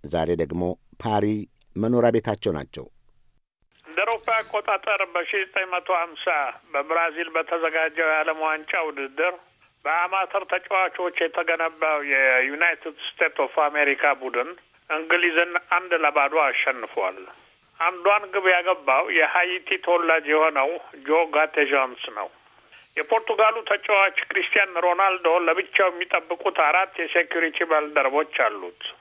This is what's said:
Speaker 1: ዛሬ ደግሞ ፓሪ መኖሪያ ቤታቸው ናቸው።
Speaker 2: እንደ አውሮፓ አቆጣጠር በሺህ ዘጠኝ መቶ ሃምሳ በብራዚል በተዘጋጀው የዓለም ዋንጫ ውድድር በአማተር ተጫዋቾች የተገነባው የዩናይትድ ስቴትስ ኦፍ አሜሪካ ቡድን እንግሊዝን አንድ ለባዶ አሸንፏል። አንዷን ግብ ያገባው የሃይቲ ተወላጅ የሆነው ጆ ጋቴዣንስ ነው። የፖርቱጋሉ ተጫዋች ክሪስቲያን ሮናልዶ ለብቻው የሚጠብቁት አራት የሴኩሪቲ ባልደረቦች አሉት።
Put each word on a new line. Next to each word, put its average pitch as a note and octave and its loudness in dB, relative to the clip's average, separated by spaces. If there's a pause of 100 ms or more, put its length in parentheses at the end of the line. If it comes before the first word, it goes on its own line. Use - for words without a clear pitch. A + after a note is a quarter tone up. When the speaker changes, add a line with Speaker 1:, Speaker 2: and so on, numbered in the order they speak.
Speaker 1:
ዛሬ D#2+ -2
ደግሞ E2 -2 (360)
ፓሪ G#2+ 0 (500)
መኖሪያ A#2 2
ቤታቸው G#2+ -2
ናቸው። C#2 -10 (1000)
Speaker 2:
እንደ - -6
አውሮፓ A3 -2
አቆጣጠር G#3 -2
በሺህ F3 -4
ዘጠኝ F#3+ -4
መቶ F3+ -6
ሃምሳ E3+ -4 (420)
በብራዚል D#3+ -2
በተዘጋጀው D#3+ -2
የዓለም D#3 0
ዋንጫ D#3 -4 (100)
ውድድር D3 -4 (500)
በአማተር F3+ -2
ተጫዋቾች F#3 -2
የተገነባው D#3+ 0
የዩናይትድ C#3 2
ስቴትስ - -2
ኦፍ C3 -2
አሜሪካ D3 2
ቡድን B2+ -4 (400)
እንግሊዝን E3+ 2 (180)
አንድ F3+ 0
ለባዶ D3 2
አሸንፏል። A#2+ -2 (600)
አንዷን F#3 0
ግብ F#3+ -2
ያገባው F3 2
የሃይቲ F3+ 0 (100)
ተወላጅ E3 2
የሆነው D3+ 2 (300)
ጆ D3+ 2
ጋቴዣንስ C#3+ 0
ነው። G#2 -10 (680)
የፖርቱጋሉ A3 2
ተጫዋች G3 2
ክሪስቲያን G3 0
ሮናልዶ F3+ 2 (120)
ለብቻው F#3 2
የሚጠብቁት F3 -4
አራት F3 2
የሴኩሪቲ E3 -2
ባልደረቦች D3+ 0
አሉት። G2+ -2 (180)